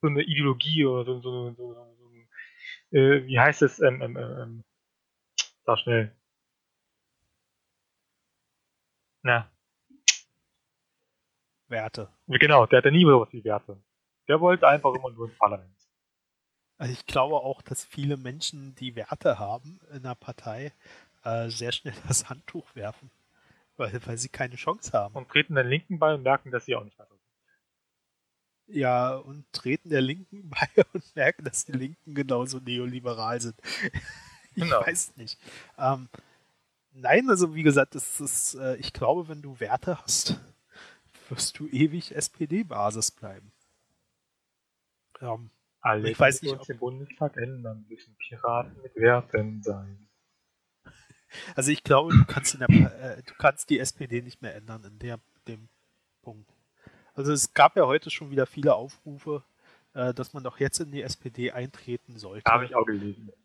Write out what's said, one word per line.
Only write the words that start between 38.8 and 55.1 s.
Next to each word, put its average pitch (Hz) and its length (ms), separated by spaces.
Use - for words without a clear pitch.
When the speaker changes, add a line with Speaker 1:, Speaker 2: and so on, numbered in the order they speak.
Speaker 2:
glaube, 156 360
wenn 151 120
du 139 200
Werte 127 420
hast, - 380
wirst - 320
du 151 80
ewig 151 440
S-P-D-Basis 143 1000
bleiben. 98 400
Ähm, 117 300
Speaker 1:
Alle, 110 300
Speaker 2:
ich 110 80
weiß 135 220
Speaker 1:
die 151 60
Speaker 2:
nicht, 139 80
Speaker 1:
uns 135 80
Speaker 2:
ob - 40
Speaker 1:
den 123 120
Bundestag 135 580
ändern, 117 520
müssen 110 280
Piraten 120 680
mit 131 140
Werten 110 640
sein. 98 460
Speaker 2:
Also 143 160
ich 151 140
glaube, 151 300
du - 100
kannst - 300
in - 60
der 123 60
Pa-, - 300
äh, 127 260
du - 120
kannst - 360
die 147 80
S 127 140
P 135 160
D 120 140
nicht 123 200
mehr 107 140
ändern 110 260
in 104 160
der, 117 220